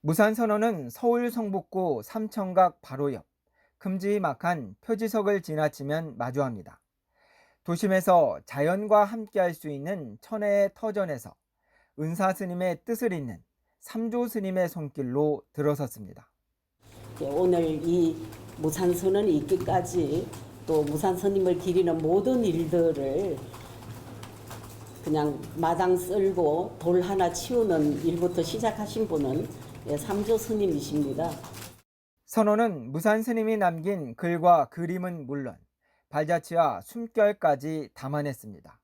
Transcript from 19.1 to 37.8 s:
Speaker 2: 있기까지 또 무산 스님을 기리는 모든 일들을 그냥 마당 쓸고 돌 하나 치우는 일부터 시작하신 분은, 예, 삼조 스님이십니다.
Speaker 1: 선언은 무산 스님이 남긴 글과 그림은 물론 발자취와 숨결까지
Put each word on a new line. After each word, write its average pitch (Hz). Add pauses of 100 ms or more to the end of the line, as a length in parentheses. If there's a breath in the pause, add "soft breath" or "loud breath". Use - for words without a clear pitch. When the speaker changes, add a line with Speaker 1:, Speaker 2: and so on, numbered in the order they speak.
Speaker 2:
있기까지 180 (400)
또 156
무산 156
스님을 185
기리는 175
모든 202
일들을 160 (1600)
그냥 151 (140)
마당 170
쓸고 180
돌 175
하나 180
치우는 160
일부터 170
시작하신 220
분은, 143 (400 loud breath)
예, 147
삼조 202
스님이십니다. 156 (920)
Speaker 1:
선언은 208
무산 214
스님이 220
남긴 170
글과 170
그림은 170
물론 131 (520)
발자취와 156
숨결까지 160